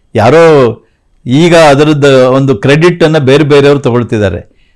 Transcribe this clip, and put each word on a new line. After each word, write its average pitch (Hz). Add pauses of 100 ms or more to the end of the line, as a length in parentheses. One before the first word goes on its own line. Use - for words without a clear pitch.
(160)
ಯಾರೋ 135 (400)
ಈಗ 160
ಅದರದ್ದು 143
ಒಂದು 135
ಕ್ರೆಡಿಟ್ 160
ಅನ್ನ 156
ಬೇರೆ 139
ಬೇರೆಯವರು 143
ತಗೊಳ್ತಿದ್ದಾರೆ. 113 (200)